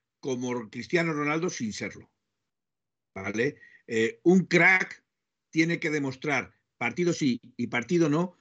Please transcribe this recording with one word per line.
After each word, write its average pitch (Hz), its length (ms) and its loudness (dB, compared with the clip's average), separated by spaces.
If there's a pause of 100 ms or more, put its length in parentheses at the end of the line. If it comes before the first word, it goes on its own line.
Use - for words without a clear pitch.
(220)
como 123 500 -4
Cristiano 165 420 -2
Ronaldo 151 380 -2
sin 110 200 -6
serlo, - 380 -10 (1040)
¿vale? 104 440 -4 (300)
Eh, 113 360 0
un 175 220 6
crack 175 580 2 (480)
tiene 165 280 0
que 160 120 -4
demostrar, 139 640 -4 (240)
partido 160 340 0
sí 135 260 0 (160)
y 120 120 -4
partido 147 420 2
no, 170 320 0